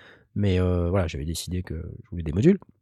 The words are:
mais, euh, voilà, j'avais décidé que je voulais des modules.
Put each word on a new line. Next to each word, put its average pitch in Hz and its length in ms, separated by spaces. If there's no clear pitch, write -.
mais, 98 260
euh, 90 300
voilà, 92 160
j'avais 73 200
décidé 85 360
que 78 140
je - 340
voulais 85 140
des 78 100
modules. 151 240